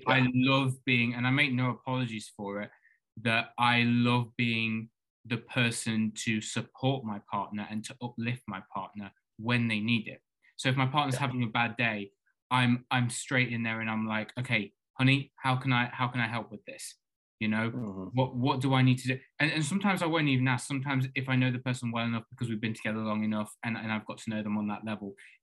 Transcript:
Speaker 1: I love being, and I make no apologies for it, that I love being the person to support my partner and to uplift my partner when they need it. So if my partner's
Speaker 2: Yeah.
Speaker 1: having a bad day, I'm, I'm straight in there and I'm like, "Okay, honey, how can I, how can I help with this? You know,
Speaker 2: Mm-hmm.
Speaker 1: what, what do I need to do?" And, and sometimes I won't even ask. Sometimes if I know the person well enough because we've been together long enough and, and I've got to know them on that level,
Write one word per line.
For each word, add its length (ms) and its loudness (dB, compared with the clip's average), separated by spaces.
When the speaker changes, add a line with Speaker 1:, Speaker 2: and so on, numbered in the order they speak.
Speaker 1:
I 260 4
love 400 2
being, 300 2
and 120 -2
I 40 4
make 200 2
no 200 0
apologies 680 -6
for 240 -6
it, 80 -8
that 360 0
I 260 4
love 440 4
being 520 0
the 120 -4
person 720 0
to 160 0
support 640 -2
my 160 -6
partner 380 -4
and 160 -6
to 160 -12
uplift 460 -6
my 140 -8
partner 380 -10
when 300 0
they 120 0
need 280 0
it. 140 -14
So 120 0
if 60 4
my 100 4
partner's 300 0
Speaker 2:
Yeah. 60 -2
Speaker 1:
having 220 0
a 40 -2
bad 300 0
day, 340 -2
I'm, 400 4
I'm 180 2
straight 420 0
in 120 -2
there 180 -2
and 80 -4
I'm 180 0
like, 320 -2
"Okay, 340 -2
honey, 360 4
how 200 0
can 180 0
I, 180 4
how 160 -2
can 140 -2
I 60 0
help 240 -6
with 140 -16
this? 300 -14
You 100 0
know, 220 0
Speaker 2:
Mm-hmm. 320 -6
Speaker 1:
what, 220 2
what 260 0
do 140 2
I 60 6
need 180 6
to 80 -8
do?" 120 -2
And, 120 2
and 140 0
sometimes 360 2
I 40 2
won't 240 2
even 180 4
ask. 200 0
Sometimes 480 0
if 120 -4
I 80 2
know 160 4
the 80 -2
person 320 -4
well 140 -2
enough 240 -2
because 200 -8
we've 120 -4
been 120 -2
together 260 -4
long 240 -2
enough 280 -2
and, 140 -4
and 140 -4
I've 140 -4
got 140 -10
to 100 -8
know 140 -2
them 140 -2
on 100 -2
that 180 -6
level, 300 -8